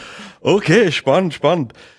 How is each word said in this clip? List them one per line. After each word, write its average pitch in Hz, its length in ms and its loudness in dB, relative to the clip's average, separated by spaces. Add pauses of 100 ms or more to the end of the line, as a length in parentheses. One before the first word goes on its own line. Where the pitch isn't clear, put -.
(420)
Okay, 190 500 2
spannend, 151 420 0
spannend. 147 400 -2 (260)